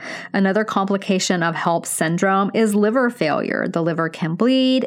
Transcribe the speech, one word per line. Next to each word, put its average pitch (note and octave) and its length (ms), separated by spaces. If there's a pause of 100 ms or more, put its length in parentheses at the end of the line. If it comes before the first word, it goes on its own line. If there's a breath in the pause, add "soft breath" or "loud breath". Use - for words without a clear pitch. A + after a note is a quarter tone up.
(320 loud breath)
Another G3 320
complication G3 760
of E3 120
help E3+ 300
syndrome F#3+ 680
is G#3+ 200
liver A3+ 360
failure. - 580
The E3+ 140
liver E3 260
can D#3+ 260
bleed. C4 520